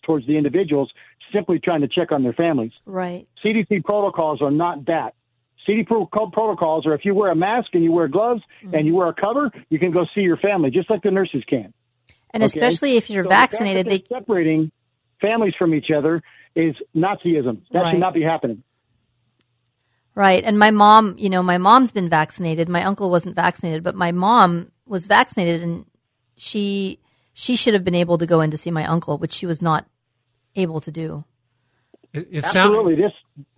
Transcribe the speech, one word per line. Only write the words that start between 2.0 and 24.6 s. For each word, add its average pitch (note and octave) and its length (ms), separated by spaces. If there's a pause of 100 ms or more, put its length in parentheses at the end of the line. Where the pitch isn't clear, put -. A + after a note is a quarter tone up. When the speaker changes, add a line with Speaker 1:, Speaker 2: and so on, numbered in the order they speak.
Speaker 1:
on C#3 100
their A#2+ 120
families. C#3+ 380 (120)
Speaker 2:
Right. F3+ 420 (160)
Speaker 1:
C F3+ 100
D G#3+ 160
C G3 120
protocols F3 600
are C#3+ 80
not D3+ 360
that. D3+ 280 (520)
C G#3 80
D A3+ 60
C - 40
pro-, G#3+ 220
co-, G#3 240
protocols E3 560
are D#3 80
if C#3+ 100
you G3 100
wear G3 180
a - 20
mask G3+ 400
and E3+ 80
you E3 80
wear E3 160
gloves G#3+ 360 (200)
Speaker 2:
Mm-hmm. F#3 120
Speaker 1:
and D#3 120
you E3 80
wear F3+ 140
a D#3+ 60
cover, B3 360 (200)
you D#3 80
can F3+ 120
go E3+ 240
see G#3 60
your F3 160
family, F#3 340
just E3+ 180
like G#3+ 140
the G3+ 80
nurses F#3 380
can. A2+ 240 (580)
Speaker 2:
And A3 120
Speaker 1:
Okay? A3 40
Speaker 2:
especially B3 500
if A3 140
you're G3 140
Speaker 1:
So F#3 40
the F#3 60
fact B3 180
Speaker 2:
vaccinated, G3 340
Speaker 1:
that - 40
they're F#3+ 80
Speaker 2:
they A#3+ 220
Speaker 1:
separating D#3+ 500 (500)
families G#3+ 380
from E3 160
each D3 160
other D#3 320 (320)
is E3 200 (200)
Nazism. D#3+ 680 (100)
That F3 100
Speaker 2:
Right. E3 80
Speaker 1:
should F3 100
not F#3 140
be E3 80
happening. D3+ 400 (1500)
Speaker 2:
Right. F#3+ 300
And G#3 140
my G#3+ 120
mom, G#3+ 480
you G#3 100
know, F#3 140
my F3+ 160
mom's A3+ 340
been F3+ 160
vaccinated. E3 600
My F3 160
uncle G3 260
wasn't F3 260
vaccinated, E3 460
but F3 120
my F3 180
mom F3+ 580 (160)